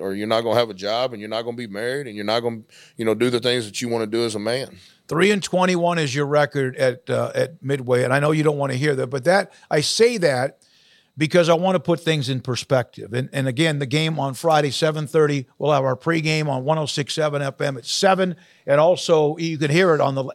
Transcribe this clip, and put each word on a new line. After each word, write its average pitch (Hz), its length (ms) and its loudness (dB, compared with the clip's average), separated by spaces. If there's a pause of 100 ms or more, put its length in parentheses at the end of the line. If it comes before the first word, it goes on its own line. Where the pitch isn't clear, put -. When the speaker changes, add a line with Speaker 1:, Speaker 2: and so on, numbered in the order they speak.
Speaker 1:
or 95 140 -4
you're 104 120 -6
not 113 160 2
gonna 113 160 2
have 117 120 0
a 101 40 -12
job, 110 380 -4
and 107 80 -12
you're 107 80 -12
not 110 140 -6
gonna 117 140 -8
be 120 120 -10
married, 123 380 -6
and 107 100 -12
you're 104 80 -8
not 110 160 0
gonna, 117 220 -6 (340)
you 117 80 -6
know, 110 100 2
do 120 160 2
the 120 100 0
things 123 260 0
that 101 140 -10
you 123 80 -6
wanna 117 180 -2
do 113 180 0
as 110 100 -4
a 107 60 -6
man. 117 360 -6 (320)
Speaker 2:
Three 175 220 2
and 202 120 0
twenty-one 175 560 0
is 143 160 -2
your 143 120 0
record 143 500 0
at, 127 340 0
uh, 120 240 -2
at 127 280 -2
Midway, 127 420 0
and 123 80 0
I 139 80 2
know 147 100 2
you 156 140 0
don't 147 140 2
wanna 135 160 -2
hear 139 220 0
that, 131 120 -4
but 127 160 -6
that, 185 280 2 (180)
I 156 100 2
say 233 380 2
that 139 400 -2 (580)
because 160 320 2
I 170 60 6
wanna 185 240 2
put 165 220 0
things 151 280 -2
in 131 120 -4
perspective. 117 720 -4
And, 127 200 -4
and 135 140 -2
again, 143 320 0
the 143 80 -4
game 156 320 -2
on 139 160 -4
Friday, 151 380 2
seven 156 340 -2
thirty, 147 400 2 (100)
we'll 139 140 -2
have 139 140 2
our 127 120 0
pregame 156 520 -2
on 131 160 -4
one 156 140 0
oh 156 80 -2
six - 280 -6
seven 147 280 -2
F 139 180 -6
M 143 160 -2
at 117 80 -14
seven, 190 500 2 (320)
and 143 140 6
also 160 560 4
you 165 200 -4
can 143 140 0
hear 170 240 6
it 143 60 2
on 135 160 2
the, 135 80 -4 (100)